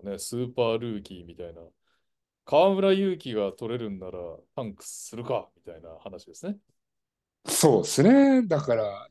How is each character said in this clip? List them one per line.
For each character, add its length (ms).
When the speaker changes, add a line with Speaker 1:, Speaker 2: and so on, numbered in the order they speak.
Speaker 1:
ら 80
ね、 80
ス 160
ー 180
パ 200
ー 60
ル 200
ー 20
キ 140
ー 100
み 100
た 80
い 100
な。 80
河 300
村 160
勇 260
輝 180
が 180
取 180
れ 60
る 120
ん 100
な 80
ら 120
タ 80
ン 100
ク 120
す 300
る 80
か、 320
み 60
た 160
い 40
な 200
話 240
で 100
す 100
ね。 120
Speaker 2:
そ 340
う 40
で 40
す 160
ね。 420
だ 140
か 160
ら、 360